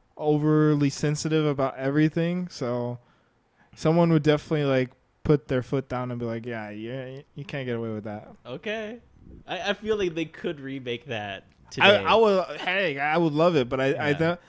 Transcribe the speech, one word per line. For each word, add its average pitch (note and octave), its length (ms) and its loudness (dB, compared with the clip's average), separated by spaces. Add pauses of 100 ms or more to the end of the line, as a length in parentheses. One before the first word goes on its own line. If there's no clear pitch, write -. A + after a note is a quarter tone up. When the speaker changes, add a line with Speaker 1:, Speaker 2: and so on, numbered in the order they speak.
(160)
Speaker 1:
overly D3+ 720 4
sensitive D3+ 560 0
about C3+ 320 0
everything. D#3 720 0
So A#2+ 480 -4 (760)
someone E3 380 4
would D#3 100 6
definitely, D3 440 2
like, C3 240 2 (340)
put D3 240 2
their B2+ 140 0
foot C3+ 260 -4
down B2 220 -6
and A#2+ 100 -6
be A#2+ 60 -4
like, A2+ 180 -6
"Yeah, A2 260 -8
yeah, B2+ 500 -12 (140)
you C#3+ 100 -12
can't C#3 220 -8
get A#2+ 100 -2
away A2+ 140 -4
with G#2+ 140 -6
that." G#2+ 240 -10 (160)
Speaker 2:
Okay. G#3+ 540 -10 (480)
I, F#3 240 -6
I - 20 0
feel G#3+ 240 -2
like F3+ 180 -2
they D#3+ 120 -4
could D#3+ 340 -8
remake C3+ 460 -8
that G#2 380 -8 (220)
Speaker 1:
I, - 40 -20
Speaker 2:
today. G3 340 4
Speaker 1:
I F3+ 100 2
would, G3+ 300 4 (160)
hey, F3+ 380 -2
I D3+ 180 0
would E3 160 2
love D#3+ 240 4
it, B2 140 2
but C3 100 -2
I, C3+ 140 2
I D3+ 160 -2
Speaker 2:
Yeah. - 80 4
Speaker 1:
de-, E3 200 0 (100)